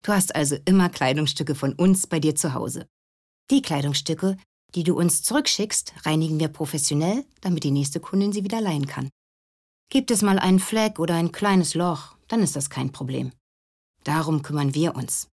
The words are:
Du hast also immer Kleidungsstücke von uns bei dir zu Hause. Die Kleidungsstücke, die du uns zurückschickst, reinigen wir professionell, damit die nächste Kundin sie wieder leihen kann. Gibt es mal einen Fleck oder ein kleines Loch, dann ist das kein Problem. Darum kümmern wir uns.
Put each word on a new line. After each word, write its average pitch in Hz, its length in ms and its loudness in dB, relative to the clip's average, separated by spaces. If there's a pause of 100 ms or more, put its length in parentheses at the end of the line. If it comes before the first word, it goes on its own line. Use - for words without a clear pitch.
Du 208 100 0
hast 190 220 2
also 147 220 0 (100)
immer 185 220 6
Kleidungsstücke 143 640 0
von 139 180 -2
uns 190 340 4
bei 165 140 -2
dir 151 140 2
zu 156 180 -2
Hause. - 340 -6 (640)
Die 269 120 4
Kleidungsstücke, 156 720 -2 (380)
die 175 100 -2
du 165 120 2
uns 175 260 2
zurückschickst, - 720 -2 (100)
reinigen 156 340 0
wir 156 100 0
professionell, 156 760 -2 (160)
damit 175 240 -2
die 147 60 2
nächste 139 300 0
Kundin 202 320 0
sie 202 120 -4
wieder 226 160 -2
leihen 156 260 -2
kann. 135 220 -8 (840)
Gibt 269 200 0
es 226 120 2
mal 196 160 4
einen 185 220 4
Fleck 214 380 -2
oder 170 160 0
ein 170 180 0
kleines 190 420 2
Loch, 170 420 -2 (120)
dann 226 140 2
ist - 120 0
das 139 160 -4
kein 135 220 -4
Problem. 131 400 -6 (720)
Darum 151 380 0
kümmern 143 320 -2
wir 160 200 0
uns. - 340 -6 (100)